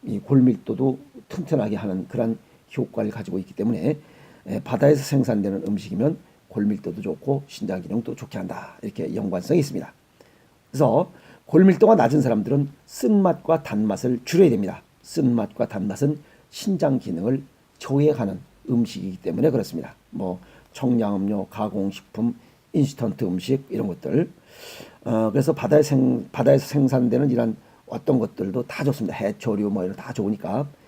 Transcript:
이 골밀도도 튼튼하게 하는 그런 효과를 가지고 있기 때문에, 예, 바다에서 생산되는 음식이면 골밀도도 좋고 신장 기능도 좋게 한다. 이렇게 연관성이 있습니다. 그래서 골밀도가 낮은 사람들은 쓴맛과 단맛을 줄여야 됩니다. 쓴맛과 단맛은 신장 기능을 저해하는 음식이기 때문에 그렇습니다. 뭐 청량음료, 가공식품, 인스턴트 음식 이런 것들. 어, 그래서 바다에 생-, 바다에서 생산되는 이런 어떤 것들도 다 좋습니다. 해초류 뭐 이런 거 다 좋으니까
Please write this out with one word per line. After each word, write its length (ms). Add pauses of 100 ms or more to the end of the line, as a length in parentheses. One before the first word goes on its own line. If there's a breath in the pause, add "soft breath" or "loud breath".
이 160
골밀도도 800 (300)
튼튼하게 480
하는 320
그런 300 (380 soft breath)
효과를 340
가지고 280
있기 160
때문에, 440 (500 loud breath)
예, 140
바다에서 400
생산되는 640
음식이면 520 (300 soft breath)
골밀도도 540
좋고 460
신장 340
기능도 320
좋게 240
한다. 440
이렇게 320
연관성이 460
있습니다. 320 (800 soft breath)
그래서 400 (360 loud breath)
골밀도가 500
낮은 260
사람들은 460 (180)
쓴맛과 800
단맛을 600
줄여야 260
됩니다. 320 (200)
쓴맛과 640
단맛은 500 (320 soft breath)
신장 480
기능을 440 (360)
저해하는 600 (320)
음식이기 480
때문에 320
그렇습니다. 440 (160)
뭐 280 (340 soft breath)
청량음료, 760
가공식품, 880 (360 soft breath)
인스턴트 520
음식 440
이런 200
것들. 420 (760 loud breath)
어, 280
그래서 200
바다에 300
생-, 480
바다에서 360
생산되는 640
이런 260 (300 soft breath)
어떤 320
것들도 480
다 180
좋습니다. 320
해초류 540
뭐 140
이런 120
거 60
다 100
좋으니까 540 (220 soft breath)